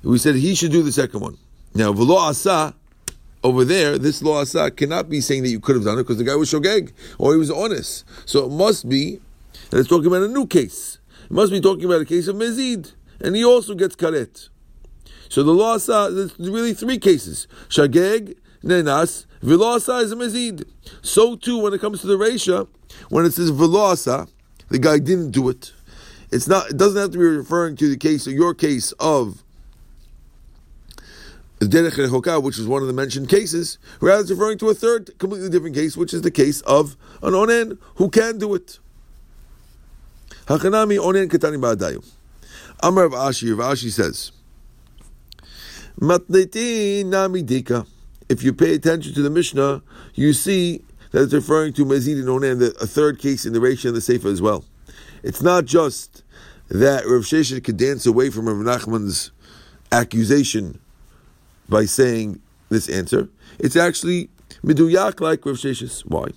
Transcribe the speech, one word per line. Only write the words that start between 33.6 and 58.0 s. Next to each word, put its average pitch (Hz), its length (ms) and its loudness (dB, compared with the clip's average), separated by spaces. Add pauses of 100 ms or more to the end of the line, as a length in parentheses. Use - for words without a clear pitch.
Rather, 202 220 4
it's 190 100 -6
referring 214 280 -2
to 220 100 0
a 214 40 2
third, 226 440 -2
completely 190 320 -6
different 165 260 -2
case, 151 220 -2
which 175 160 -4
is 170 80 -6
the 170 100 0
case 143 300 2
of 143 340 2 (260)
an - 120 0
onen 226 440 0 (180)
who 185 140 2
can 226 280 2
do 202 180 -4
it. - 240 -12 (1700)
Hachanami 202 500 2
onen 190 300 0
katani 151 320 0
ba'adayu. 98 420 -2 (800)
Amar 180 280 4
Rav 131 240 -2
Ashi, 113 240 -2
Rav 123 200 -2
Ashi 113 140 -8
says, - 400 -4 (1700)
Matneti 196 1040 0
nami 185 380 -2
dika. 123 420 -2 (440)
If 120 120 -2
you 135 120 -6
pay 165 200 2
attention 156 420 -2
to 143 60 -2
the 143 80 0
Mishnah, 143 540 -2 (320)
you 147 160 2
see 175 500 -2 (300)
that - 120 2
it's 143 100 0
referring 151 400 0
to 143 100 0
Mezid 135 340 0
and 127 120 -4
Onen, 131 300 0
the, 120 220 2
a 110 60 -6
third 147 320 0
case 135 260 -4
in 110 60 -6
the 113 80 0
Reisha 127 280 -2
and 117 80 -2
the 113 40 -4
Seifa 113 320 0
as 92 100 -4
well. 101 220 0 (600)
It's - 180 -8
not 175 240 2
just 147 580 -2 (460)
that 127 360 2
Rav 120 160 4
Sheshet 131 420 -2
could 113 140 -4
dance 131 300 0